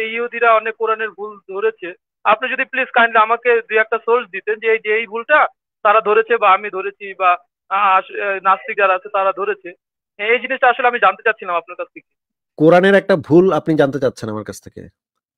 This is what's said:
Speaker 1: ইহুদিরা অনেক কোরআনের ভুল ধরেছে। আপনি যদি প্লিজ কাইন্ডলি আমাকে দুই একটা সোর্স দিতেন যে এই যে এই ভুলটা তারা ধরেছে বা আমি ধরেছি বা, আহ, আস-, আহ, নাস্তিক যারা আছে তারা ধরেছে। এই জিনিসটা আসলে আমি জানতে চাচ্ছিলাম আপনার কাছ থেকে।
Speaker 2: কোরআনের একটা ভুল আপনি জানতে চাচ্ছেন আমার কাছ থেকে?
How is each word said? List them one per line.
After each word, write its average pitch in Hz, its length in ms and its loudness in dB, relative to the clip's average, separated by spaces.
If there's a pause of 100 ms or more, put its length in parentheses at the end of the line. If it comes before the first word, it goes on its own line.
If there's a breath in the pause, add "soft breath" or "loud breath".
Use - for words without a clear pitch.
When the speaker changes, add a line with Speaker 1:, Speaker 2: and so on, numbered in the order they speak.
Speaker 1:
ইহুদিরা 233 540 -2
অনেক 220 200 -4
কোরআনের 220 360 -4
ভুল 208 280 -16 (100)
ধরেছে। 196 440 -6 (300)
আপনি 220 260 0
যদি 254 160 -4
প্লিজ 254 280 -6
কাইন্ডলি 226 300 4
আমাকে 233 460 0
দুই 214 80 0
একটা 220 200 0
সোর্স 233 320 -2
দিতেন 208 300 -8
যে 220 120 -6
এই 220 120 0
যে 214 120 -2
এই 226 120 -4
ভুলটা 233 400 0 (360)
তারা 214 180 4
ধরেছে 220 360 0
বা 202 160 4
আমি 208 160 -2
ধরেছি 196 440 -12
বা, 185 180 0 (380)
আহ, 196 200 0 (100)
আস-, - 220 -10
আহ, 196 220 -4
নাস্তিক 196 340 -2
যারা 196 160 2
আছে 185 200 -6
তারা 190 180 0
ধরেছে। 190 380 -6 (480)
এই 226 220 -2
জিনিসটা 254 300 0
আসলে 247 180 0
আমি 240 120 -2
জানতে 190 260 0
চাচ্ছিলাম 202 300 -4
আপনার 170 200 -8
কাছ 175 180 -10
থেকে। - 340 -20 (300)
Speaker 2:
কোরআনের 180 380 6
একটা 190 200 2
ভুল 170 380 4
আপনি 151 220 -2
জানতে 143 240 0
চাচ্ছেন 120 300 -4
আমার 107 140 -8
কাছ - 180 -16
থেকে? 92 280 -20 (480)